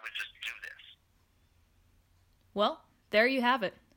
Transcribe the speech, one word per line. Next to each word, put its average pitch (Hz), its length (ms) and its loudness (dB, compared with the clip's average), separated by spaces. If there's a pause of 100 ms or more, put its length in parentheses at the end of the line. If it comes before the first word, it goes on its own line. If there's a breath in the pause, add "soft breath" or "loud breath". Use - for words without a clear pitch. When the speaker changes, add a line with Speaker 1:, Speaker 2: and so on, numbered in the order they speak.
Speaker 1:
would 110 80 -12
just - 160 -8 (160)
do 117 160 -10
this." - 200 -18 (1700)
Speaker 2:
Well, 220 320 0 (240)
there 214 160 4
you 262 160 0
have 240 240 2
it. - 80 -6 (220)